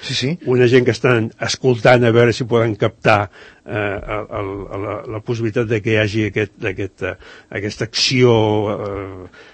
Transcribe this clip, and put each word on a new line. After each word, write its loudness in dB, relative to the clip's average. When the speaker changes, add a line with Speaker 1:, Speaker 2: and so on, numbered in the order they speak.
Speaker 1:
Sí, -10
sí. -2
Speaker 2:
una 4
gent 6
que 2
estan 0
escoltant 2
a 4
veure 4
si -4
poden 0
captar, 0
eh, -4
el, -6
el, -6
la, -6
la -8
possibilitat -4
de 0
que -2
hi 2
hagi 0
aquest, -4
aquest, -8
eh, -6
aquesta -6
acció, 2
eh, -10